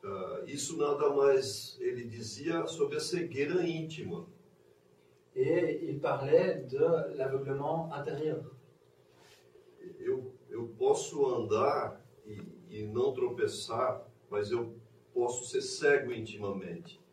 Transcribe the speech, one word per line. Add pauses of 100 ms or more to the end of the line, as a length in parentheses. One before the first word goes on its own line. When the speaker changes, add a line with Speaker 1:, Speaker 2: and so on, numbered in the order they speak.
Speaker 1:
Ah,
isso
nada
mais
ele
dizia
sobre
a
cegueira
íntima. (1080)
Speaker 2:
Et
il
parlait
de
l'aveuglement
intérieur. (1600)
Speaker 1:
Eu, (180)
eu (100)
posso
andar (260)
e, (300)
e
não
tropeçar, (220)
mas
eu (360)
posso
ser
cego
intimamente. (120)